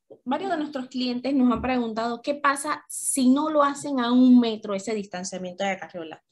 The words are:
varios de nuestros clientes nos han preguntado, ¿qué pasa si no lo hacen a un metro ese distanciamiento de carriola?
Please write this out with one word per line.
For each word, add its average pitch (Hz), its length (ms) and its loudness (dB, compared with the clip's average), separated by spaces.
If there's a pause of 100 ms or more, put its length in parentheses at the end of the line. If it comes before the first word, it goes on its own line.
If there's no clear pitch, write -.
(260)
varios 311 240 -4
de 339 80 -2
nuestros 285 300 -6
clientes 247 480 -4
nos 247 160 4
han 220 100 0
preguntado, 233 640 -4
¿qué 294 100 -2
pasa 285 560 -2
si - 400 0
no 302 220 2
lo 302 100 4
hacen 277 380 0
a 240 120 0
un 254 280 8
metro 214 340 0
ese 196 220 -6
distanciamiento 185 680 -8
de 190 140 -2
carriola? 160 540 -14